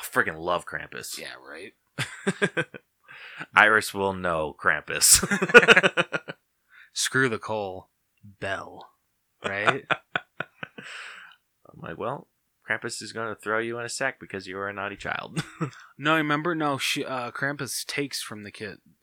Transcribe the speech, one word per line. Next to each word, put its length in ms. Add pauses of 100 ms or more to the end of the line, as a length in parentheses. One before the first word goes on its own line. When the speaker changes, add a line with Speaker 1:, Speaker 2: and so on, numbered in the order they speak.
Speaker 1:
I 20
freaking 360
love 260
Krampus. 520
Speaker 2:
Yeah, 180 (120)
right? 260 (640)
Speaker 1:
<laughs> 1200
Iris 380
will 200
know 460
Krampus. 640
<laughs> 920 (840)
Speaker 2:
Screw 300
the 80
coal. 540 (320)
Bell. 680 (560)
Right? 420
Speaker 1:
<laughs> 40 (1800)
I'm 100
like, 200
"Well, 280 (400)
Krampus 360
is 100
gonna 220
throw 240
you 180
in 80
a 40
sack 300
because 280
you 100
are 100
a 60
naughty 220
child." 480 (160)
<laughs> 120 (280)
Speaker 2:
No, 160
remember? 400
No, 220
she, 280
uh, 260
Krampus 540
takes 360
from 220
the 80
kid, 260 (260)